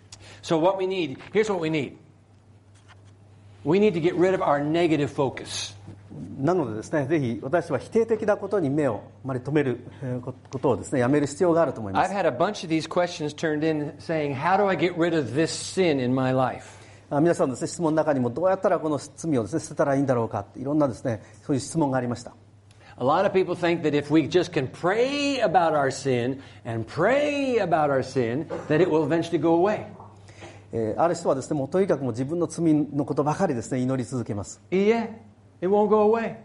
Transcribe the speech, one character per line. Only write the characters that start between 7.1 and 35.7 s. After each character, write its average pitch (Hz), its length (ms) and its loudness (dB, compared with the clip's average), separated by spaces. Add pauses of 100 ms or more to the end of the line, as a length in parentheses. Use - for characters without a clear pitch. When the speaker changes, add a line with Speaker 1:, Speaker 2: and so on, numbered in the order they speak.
Speaker 2:
ひ 120 240 -2
私 156 300 -2
は 123 60 0
否 - 120 -12
定 226 160 2
的 220 180 -2
な 202 120 2
こ 202 120 -6
と 202 120 0
に 139 100 0
目 147 160 0
を 104 160 -2 (220)
あ 131 40 -8
ま 131 60 -4
り 123 60 -4
留 143 240 0
め 131 40 -2
る、 120 120 -4 (200)
え 123 160 -6
ー、 120 40 -8
こ-、 127 120 -10 (200)
こ 135 80 -6
と 147 100 2
を 107 60 2
で 180 80 -8
す - 80 -14
ね、 139 80 2
や 120 80 2
め 147 100 4
る 143 80 0
必 143 160 -6
要 175 100 4
が 165 100 4
あ 156 40 2
る 127 60 -2
と 123 80 -12
思 101 100 -8
い - 20 -6
ま 139 120 2
す。 190 80 -4
Speaker 1:
I've 202 40 -4
had 185 100 0
a 151 40 2
bunch 185 340 -2
of 160 80 -6
these 156 160 0
questions 175 460 -2
turned 156 340 0
in 147 300 -2
saying, 151 380 -4
"How 175 200 2
do 202 120 4
I 185 80 0
get 170 180 0
rid 165 240 2
of 117 160 -2
this 156 120 2
sin 160 580 0
in 123 100 0
my 131 180 2
life?" 127 460 -2 (320)
Speaker 2:
あ、 147 100 2
皆 165 140 4
さ 165 120 2
ん - 20 2
の 127 60 -4
で 110 40 -8
す - 40 -12
ね、 139 60 -2
質 - 140 -8
問 156 120 2
の - 20 0
中 156 160 4
に 131 80 0
も、 120 100 0
「ど 160 140 -2
う 190 40 4
や 190 60 4
っ 190 60 -2
た 208 80 2
ら 170 100 4
こ 156 100 -4
の 147 100 0
罪 - 400 -4
を 110 40 2
で 101 60 -6
す 160 60 -4
ね、 156 60 -2
捨 - 100 -10
て - 40 -16
た 156 120 2
ら 139 100 2
い - 20 2
い 143 40 2
ん 135 40 0
だ 131 80 2
ろ 117 100 0
う 107 40 -2
か」 110 120 -4
っ 98 40 -6
て、 - 160 -16
い 127 40 -8
ろ 143 100 -2
ん - 40 2
な 147 80 4
で 120 80 -2
す - 100 -10
ね、 151 180 -4 (200)
そ 151 100 -4
う 139 40 2
い - 20 0
う - 20 -4
質 - 180 -8
問 147 120 2
が 131 80 0
あ - 20 0
り 123 60 -2
ま 120 80 -4
し - 80 -8
た。 - 100 -18 (640)
Speaker 1:
A 127 60 -4
lot 165 220 4
of 196 60 -2
people 175 240 2
think 170 260 0
that 151 80 0
if 143 240 2
we 156 140 4
just 175 240 2
can 131 180 -2
pray 262 720 0
about 170 300 4
our 139 180 2
sin 131 480 -2 (260)
and 113 220 -6
pray 269 680 0
about 165 340 2
our 131 140 2
sin, 131 420 -2 (220)
that 151 120 4
it 180 80 4
will 156 160 2
eventually 160 360 0
go 165 160 4
away. 196 300 0 (840)
Speaker 2:
え 110 240 -2
ー、 - 40 0
あ 165 80 4
る 175 80 -2
人 - 120 -4
は 156 60 4
で 131 80 -2
す - 100 -8
ね、 151 60 -2
も 135 60 -2
う 131 40 -6
と 185 120 2
に 196 80 2
か 165 80 2
く 135 80 -4
も 123 60 -2
う - 20 -2
自 123 120 -4
分 160 140 -4
の 165 80 0
罪 165 260 0
の 143 320 0
こ 143 120 -4
と 147 80 2
ば 147 100 0
か 190 140 0
り 143 80 -2
で 110 60 -4
す - 100 -12
ね、 127 80 0
祈 131 160 0
り 120 80 -2
続 123 200 -4
け 110 100 -6
ま 101 100 -6
す。 - 160 -18 (100)
Speaker 1:
Yeah, 208 380 2 (520)
it 175 80 -2
won't 208 180 4